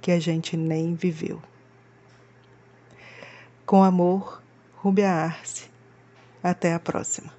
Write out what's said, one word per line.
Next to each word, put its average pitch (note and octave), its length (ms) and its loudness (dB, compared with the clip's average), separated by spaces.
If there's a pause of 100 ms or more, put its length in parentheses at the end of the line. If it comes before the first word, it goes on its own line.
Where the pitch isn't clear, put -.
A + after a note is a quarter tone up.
que F3+ 100 0
a F3 80 4
gente E3 380 -4
nem D#3+ 380 -2
viveu. D#3+ 460 -6 (2250)
Com G3 180 6
amor, F#3 580 2 (360)
Rúbia G3 340 2
Arce. - 580 -6 (720)
Até F3 320 0
a E3+ 60 -2
próxima. - 600 -6